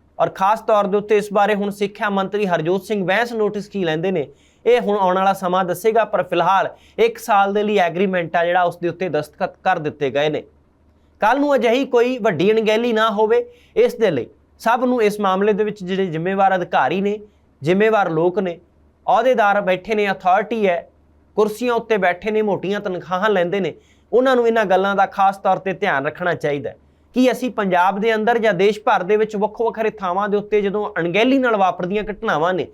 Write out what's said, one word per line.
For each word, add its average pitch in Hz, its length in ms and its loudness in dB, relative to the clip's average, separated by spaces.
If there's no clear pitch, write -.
ਔਰ 160 160 0
ਖਾਸ 208 260 0
ਤੌਰ 208 260 2
ਦੇ 196 100 0
ਉੱਤੇ 208 200 0
ਇਸ 208 160 -2
ਬਾਰੇ 202 220 2
ਹੁਣ 202 160 -2
ਸਿੱਖਿਆ 202 400 -6
ਮੰਤਰੀ 196 360 -2
ਹਰਜੋਤ 175 380 0
ਸਿੰਘ 208 220 -4
ਬੈਂਸ 226 260 -2
ਨੋਟਿਸ 208 360 -4
ਕੀ 190 160 -6
ਲੈਂਦੇ 160 260 -2
ਨੇ, 156 160 -2
ਇਹ 240 160 4
ਹੁਣ 208 180 0
ਆਉਣ 185 180 2
ਵਾਲਾ 190 160 2
ਸਮਾਂ 185 320 -2
ਦੱਸੇਗਾ। 220 400 2
ਪਰ 208 180 0
ਫਿਲਹਾਲ 175 460 0
ਇੱਕ 226 200 0
ਸਾਲ 196 340 2
ਦੇ 208 100 0
ਲਈ 214 160 0
ਐਗਰੀਮੈਂਟ 175 580 0
ਆ 170 80 2
ਜਿਹੜਾ, 180 180 2
ਉਸ 170 140 0
ਦੇ 170 120 -4
ਉੱਤੇ 175 200 -6
ਦਸਤਖਤ 151 560 -6
ਕਰ 180 140 0
ਦਿੱਤੇ 147 320 -4
ਗਏ 143 180 0
ਨੇ। 143 140 -4
ਕੱਲ੍ਹ 247 200 2
ਨੂੰ 285 140 2
ਅਜਿਹੀ 240 320 2
ਕੋਈ 247 320 2
ਵੱਡੀ 196 340 0
ਅਣਗਹਿਲੀ 226 400 0
ਨਾ 220 180 2
ਹੋਵੇ, 220 340 2
ਇਸ 226 180 2
ਦੇ 214 160 0
ਲਈ 123 160 -4
ਸਭ 240 240 0
ਨੂੰ 247 180 0
ਇਸ 208 180 0
ਮਾਮਲੇ 196 320 2
ਦੇ 208 120 -2
ਵਿੱਚ 208 200 -6
ਜਿਹੜੇ 190 220 -2
ਜ਼ਿੰਮੇਵਾਰ 190 480 0
ਅਧਿਕਾਰੀ 175 460 -2
ਨੇ, 202 180 -2
ਜ਼ਿੰਮੇਵਾਰ 196 480 2
ਲੋਕ 170 280 0
ਨੇ, 175 200 -4
ਅਹੁਦੇਦਾਰ 208 540 2
ਬੈਠੇ 185 340 -2
ਨੇ, 208 160 0
ਅਥਾਰਟੀ 202 580 0
ਹੈ, 175 200 -2
ਕੁਰਸੀਆਂ 214 380 0
ਉੱਤੇ 226 220 0
ਬੈਠੇ 180 340 0
ਨੇ, 214 120 0
ਮੋਟੀਆਂ 196 380 -2
ਤਨਖਾਹਾਂ 185 500 -4
ਲੈਂਦੇ 185 300 0
ਨੇ, 160 140 -4
ਉਹਨਾਂ 254 240 4
ਨੂੰ 240 100 2
ਇਹਨਾਂ 226 180 2
ਗੱਲਾਂ 190 320 2
ਦਾ 196 100 4
ਖਾਸ 196 300 0
ਤੌਰ 190 220 0
'ਤੇ 190 140 -4
ਧਿਆਨ 151 340 -2
ਰੱਖਣਾ 170 280 -4
ਚਾਹੀਦਾ 143 360 -4
ਹੈ। - 60 -14
ਕੀ 254 140 4
ਅਸੀਂ 240 200 -4
ਪੰਜਾਬ 196 500 0
ਦੇ 226 140 2
ਅੰਦਰ 220 240 0
ਜਾਂ 214 160 2
ਦੇਸ਼ 202 300 2
ਭਰ 202 180 2
ਦੇ 196 140 2
ਵਿੱਚ 214 200 -2
ਵੱਖੋ 208 280 -2
ਵੱਖਰੇ 220 260 -2
ਥਾਵਾਂ 196 380 -4
ਦੇ 202 80 0
ਉੱਤੇ 208 260 0
ਜਦੋਂ 202 220 -2
ਅਣਗਹਿਲੀ 214 380 2
ਨਾਲ 240 180 2
ਵਾਪਰਦੀਆਂ 185 460 -2
ਘਟਨਾਵਾਂ 190 520 -2
ਨੇ, 147 200 -4